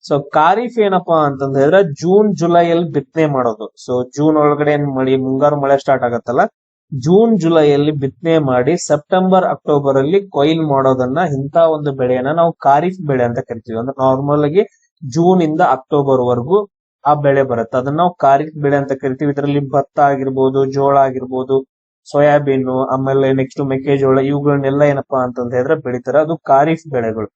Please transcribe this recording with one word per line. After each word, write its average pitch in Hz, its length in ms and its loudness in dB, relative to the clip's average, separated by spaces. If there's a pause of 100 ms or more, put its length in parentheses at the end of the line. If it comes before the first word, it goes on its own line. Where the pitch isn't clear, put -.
So 156 100 -2 (160)
ಖಾರಿಫ್ 208 480 0
ಏನಪ್ಪಾ 185 460 0
ಅಂತಂದ್ 139 320 -2
ಹೇಳಿದ್ರೆ 156 240 4 (120)
ಜೂನ್ 196 420 2
ಜುಲೈಯಲ್ಲಿ 170 560 2
ಬಿತ್ತನೆ 151 360 -2
ಮಾಡೋದು. 120 380 -2 (140)
So - 140 -6 (180)
ಜೂನ್ 151 260 2
ಒಳಗಡೆ 147 340 2
ಏನ್ 147 220 -2
ಮಳಿ, 131 240 0
ಮುಂಗಾರು 135 440 0
ಮಳೆ 139 160 2
ಸ್ಟಾರ್ಟ್ 123 280 -2
ಆಗತ್ತಲ್ಲ, 120 380 -2 (480)
ಜೂನ್ 180 480 2
ಜುಲೈಯಲ್ಲಿ 151 520 2
ಬಿತ್ತನೆ 147 480 -4
ಮಾಡಿ 131 420 0
ಸೆಪ್ಟೆಂಬರ್ 185 640 0
ಅಕ್ಟೋಬರ್ 139 520 0
ಅಲ್ಲಿ 151 220 2 (100)
ಕೊಯ್ಲು 160 380 0
ಮಾಡೋದನ್ನ, 131 520 0 (120)
ಇಂಥ 139 260 -4 (120)
ಒಂದು 151 240 -2
ಬೆಳೆಯನ್ನ 127 400 -2
ನಾವು 170 260 0
ಖಾರಿಫ್ 170 480 0
ಬೆಳೆ 131 160 0
ಅಂತ 120 240 -2
ಕರಿತೀವಿ. 113 320 -10
ಅಂದ್ರೆ 131 200 -8
ನಾರ್ಮಲ್ 143 460 0
ಆಗಿ 165 180 2 (380)
ಜೂನ್ 170 400 2
ಇಂದ 156 280 0
ಅಕ್ಟೋಬರ್ 135 540 0
ವರ್ಗು 123 360 0 (440)
ಆ 143 120 2
ಬೆಳೆ 143 280 2
ಬರುತ್ತೆ, 120 340 -4
ಅದನ್ನ 139 200 -4
ನಾವು 170 220 0
ಖಾರಿಫ್ 147 420 2
ಬೆಳೆ 143 160 0
ಅಂತ 139 160 -2
ಕರಿತೀವಿ. 135 380 -4
ಇದರಲ್ಲಿ 143 380 -2
ಭತ್ತ 139 300 -4
ಆಗಿರ್ಬೋದು, 135 600 0 (120)
ಜೋಳ 139 260 2
ಆಗಿರ್ಬೋದು, 131 600 -2 (500)
ಸೋಯಾಬೀನ್, 143 580 0 (260)
ಆಮೇಲೆ 135 420 0
ನೆಕ್ಸ್ಟ್ 131 320 -4
ಮೆಕ್ಕೆಜೋಳ, 135 580 0
ಇವುಗಳನ್ನೆಲ್ಲ 143 600 0
ಏನಪ್ಪಾ 143 400 -2
ಅಂತಂದ್ 123 300 -6
ಹೇಳಿದ್ರೆ 131 260 0
ಬೆಳಿತಾರೆ, 127 400 -2
ಅದು 156 240 -2
ಖಾರಿಫ್ 151 460 2
ಬೆಳೆಗಳು. 113 460 -4